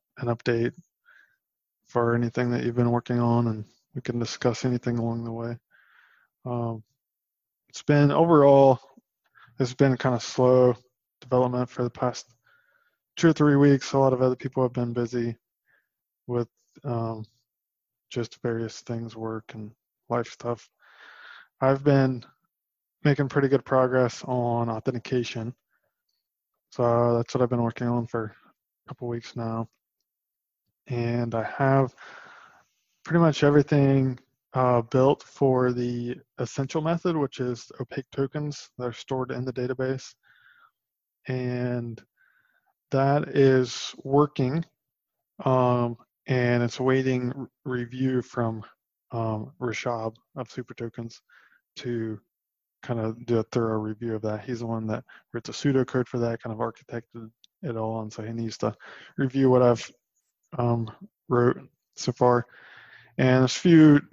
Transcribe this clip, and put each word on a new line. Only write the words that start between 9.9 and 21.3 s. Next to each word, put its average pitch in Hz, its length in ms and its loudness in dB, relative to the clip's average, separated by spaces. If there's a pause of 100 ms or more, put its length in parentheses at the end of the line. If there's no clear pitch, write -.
kinda 123 220 -2
slow 127 560 4 (460)
development 123 500 -2
for - 100 -8
the 120 80 -2
past - 380 -6 (880)
two 165 140 4
or 156 40 4
three 147 220 4
weeks. 139 380 4
A 139 40 2
lot 135 160 4
of 127 80 0
other 127 140 2
people 131 260 -4
have 123 120 0
been 120 200 -4
busy 117 420 -4 (920)
with, 120 220 -4 (340)
um, 113 420 -6 (840)
just - 320 -8
various 113 380 -6
things, 113 340 -10
work 113 400 -10
and 107 180 -14 (360)
life 117 180 -2
stuff. - 420 -10 (920)